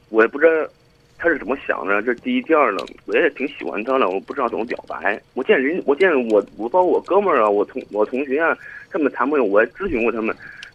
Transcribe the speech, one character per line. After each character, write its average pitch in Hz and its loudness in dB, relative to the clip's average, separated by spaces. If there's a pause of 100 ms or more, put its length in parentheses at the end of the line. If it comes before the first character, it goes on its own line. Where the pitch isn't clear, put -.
我 110 4
也 113 6
不 120 -8
知 151 4
道 165 8 (640)
他 170 0
是 143 0
怎 92 -8
么 131 -2
想 - -4
的。 101 0
这 120 -2
第 127 -4
一， 127 0
第 156 -2
二 135 4
呢， 85 -4 (220)
我 98 -4
也 151 4
挺 151 -4
喜 - -12
欢 - -6
他 131 0
的， 110 2
我 95 -2
不 - -12
知 139 -6
道 117 -2
怎 90 -4
么 110 -4
表 - -10
白。 85 -4 (160)
我 120 -4
见 196 2
人， 143 -2
我 143 2
见 185 2 (160)
我， 104 4 (120)
我 110 -6
包 180 2
括 175 2
我 98 2
哥 190 2
们 185 0
儿 127 4
啊， 107 4
我 101 2
同， - -6
我 104 0
同 131 -4
学 135 -2
啊， 160 0 (380)
他 - -4
们 139 2
谈 123 -2
朋 151 2
友， 123 2
我 101 4
也 120 0
咨 190 -6
询 117 -2
过 117 2
他 113 -6
们， 110 -4 (400)